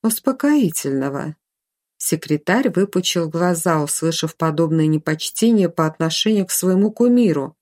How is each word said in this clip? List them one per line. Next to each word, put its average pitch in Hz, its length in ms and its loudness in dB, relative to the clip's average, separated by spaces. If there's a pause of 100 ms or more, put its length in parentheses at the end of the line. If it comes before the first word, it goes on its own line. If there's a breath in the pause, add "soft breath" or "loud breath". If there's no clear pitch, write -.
"Успокоительного". 160 1300 -2 (680)
Секретарь 175 680 -2
выпучил 180 580 -2
глаза, 170 540 0
услышав 160 520 -4
подобное 160 520 0
непочтение 170 840 0
по 160 160 0
отношению 180 600 -2
к - 40 -8
своему 185 380 2
кумиру. 214 720 2